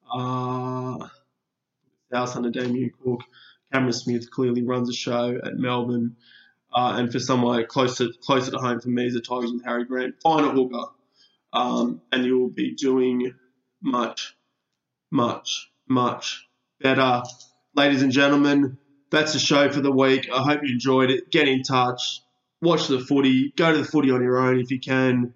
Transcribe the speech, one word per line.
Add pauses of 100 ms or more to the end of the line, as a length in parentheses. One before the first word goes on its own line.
uh, (1000)
South
under
Damien (120)
Cook. (540)
Cameron
Smith
clearly
runs
a
show
at
Melbourne. (600)
Uh,
and
for
somewhere
closer, (120)
closer
to
home
for
me
is
the
Tigers
with
Harry
Grant.
Find
a
hooker, (600)
um, (100)
and
you
will
be
doing (480)
much, (760)
much, (160)
much (360)
better. (520)
Ladies
and
gentlemen, (320)
that's
the
show
for
the
week.
I
hope
you
enjoyed
it.
Get
in
touch. (420)
Watch
the
footy.
Go
to
the
footy
on
your
own
if
you
can.